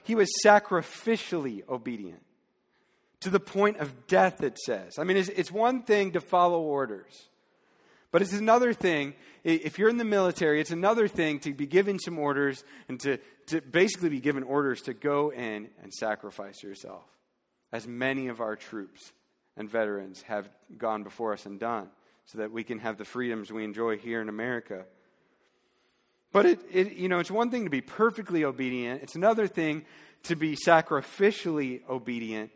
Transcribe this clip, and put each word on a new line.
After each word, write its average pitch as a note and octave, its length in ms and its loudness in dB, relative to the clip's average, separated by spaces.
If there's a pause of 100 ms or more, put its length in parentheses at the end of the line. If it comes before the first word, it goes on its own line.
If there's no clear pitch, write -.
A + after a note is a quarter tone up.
He A3+ 120 -4
was G#3 140 4 (160)
sacrificially F3+ 1200 2
obedient A2+ 540 -8 (960)
to F#3+ 100 -6
the F#3+ 100 4
point G#3 380 0
of C#3 280 -8
death, F#3 360 4
it C3 160 -2
says. G2 400 -6
I D#3 60 -4
mean, F#3+ 120 2
it's, F#3+ 140 0
it's F#3 220 -2
one A#3 300 2
thing G3+ 300 4
to E3+ 80 0
follow F3 400 4
orders. C3+ 680 -4 (840)
But F3+ 80 6
it's F#3+ 100 -2
another A3+ 400 4
thing, D3 420 0 (300)
i-, E3 40 0
if E3 280 0
you're G#3+ 120 6
in A#3+ 80 4
the A#3+ 80 0
military, F3+ 560 2
it's D3+ 100 -4
another G3+ 380 2
thing D#3 320 0
to C#3 120 -6
be C#3+ 140 -6
given F#3+ 320 4
some F3 180 -10
orders C#3+ 460 0 (260)
and B2+ 120 -10
to, C3+ 180 -2 (280)
to D#3 140 -2
basically E3+ 480 2
be C#3 120 -2
given C#3 240 0
orders C3+ 380 0
to C3 120 -8
go D3 380 0
in A2+ 360 -8 (140)
and G2 100 -20
sacrifice G2+ 720 -8
yourself, G2 400 -16 (720)
as A2+ 160 -8
many C3 400 -2
of A#2 120 -10
our G#2+ 140 -4
troops - 580 -12 (440)
and G#2+ 120 -12
veterans G2+ 600 -4
have G#2 200 -6 (300)
gone A2 240 -4
before G#2+ 300 -6
us G2+ 120 -10
and G2 140 -14
done, A2 300 -6 (380)
so A2 120 -14
that A2 140 -6
we A2+ 100 -6
can A2+ 160 -8
have G#2+ 200 -6
the G#2 60 -12
freedoms A2+ 460 -6
we A2 140 -8
enjoy G#2+ 340 -4
here A#2 240 -6
in G#2+ 60 -8
America. A2 560 -8 (1500)
But G#3 160 6
it, F4 140 4 (100)
it, F#3 220 2
you F3+ 160 -4
know, F3+ 100 2
it's E3+ 140 -4
one A#3 180 0
thing A#3+ 140 -2
to E3+ 60 -6
be C3 100 -2
perfectly G#3 640 0
obedient. B2+ 580 -4
It's C3+ 140 -14
another G#3+ 320 2
thing D#3 380 -4 (360)
to E3+ 140 -4
be D#3 180 -2
sacrificially D#3+ 1300 2 (100)
obedient. A#2 640 -6